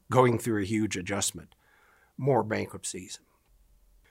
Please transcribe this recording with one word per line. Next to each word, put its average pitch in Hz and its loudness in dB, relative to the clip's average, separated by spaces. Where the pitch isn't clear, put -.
going 123 6
through 110 0
a - -4
huge 107 0
adjustment. 98 -6
More 127 2
bankruptcies. 101 -8